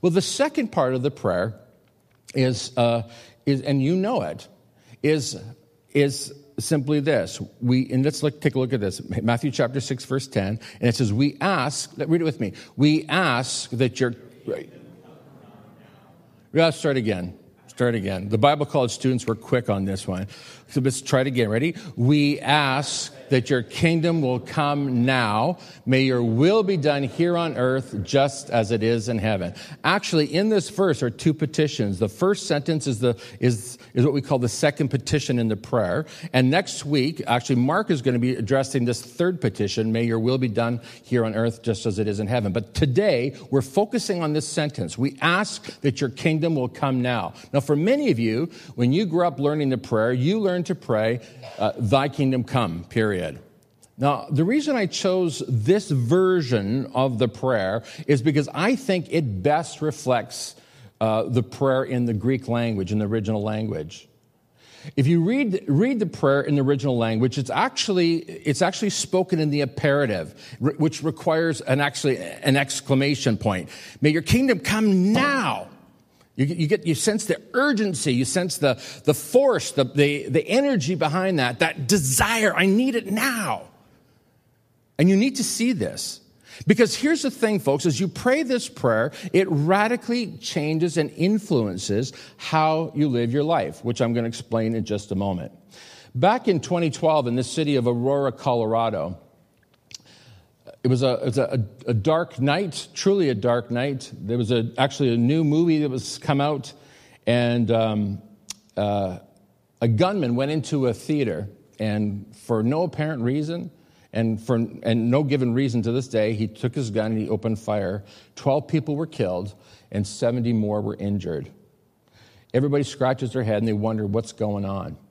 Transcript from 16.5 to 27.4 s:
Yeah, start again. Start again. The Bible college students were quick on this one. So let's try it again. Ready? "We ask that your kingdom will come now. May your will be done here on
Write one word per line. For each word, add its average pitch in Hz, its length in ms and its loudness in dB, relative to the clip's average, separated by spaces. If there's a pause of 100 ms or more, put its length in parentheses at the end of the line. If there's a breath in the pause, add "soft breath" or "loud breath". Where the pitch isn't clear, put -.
Yeah, 165 160 4
start 143 260 -2
again. 95 420 -2 (300)
Start 120 280 0
again. 98 340 -4
The 113 80 0
Bible 143 280 4
college 131 260 0
students 127 360 0
were 117 80 0
quick - 340 -2
on 98 140 0
this 95 240 -4
one. 95 200 -4 (400 loud breath)
So 139 140 -2
let's 127 200 0
try 131 200 2
it 131 60 0
again. 123 220 0
Ready? 143 260 0 (200 loud breath)
"We 143 440 4
ask 143 760 0 (160)
that 127 200 2
your 123 140 2
kingdom 165 580 2
will 127 180 0
come 143 680 0
now. 123 520 2 (280 loud breath)
May 131 180 4
your 127 180 2
will 147 420 4
be 190 140 0
done 143 260 2
here 170 340 0
on 165 180 -2